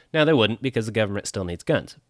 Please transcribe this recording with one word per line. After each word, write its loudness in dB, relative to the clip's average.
Now, 4
they 4
wouldn't 2
because -2
the -8
government -2
still -6
needs -8
guns, -2